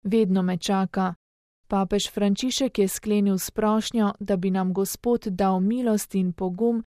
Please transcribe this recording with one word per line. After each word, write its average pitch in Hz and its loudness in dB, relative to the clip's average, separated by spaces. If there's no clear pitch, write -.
vedno 190 2
me 180 0
čaka. 190 -2
Papež 196 0
Frančišek 214 0
je 196 4
sklenil 202 0
s - -6
prošnjo, 214 0
da 202 -2
bi 185 0
nam 185 0
Gospod 226 -2
dal 190 0
milost 220 0
in 185 0
pogum 226 -2